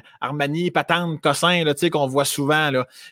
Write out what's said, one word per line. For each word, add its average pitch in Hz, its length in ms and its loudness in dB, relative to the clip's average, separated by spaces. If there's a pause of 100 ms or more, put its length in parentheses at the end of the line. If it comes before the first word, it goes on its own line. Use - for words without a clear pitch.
(200)
Armani, 147 500 -2
Patente, 165 500 0
Cossin, 170 440 2
là, 147 100 2
tu - 60 -6
sais, 170 100 2
qu'on 143 160 2
voit 135 180 0
souvent, 147 460 0
là. 127 160 -2 (260)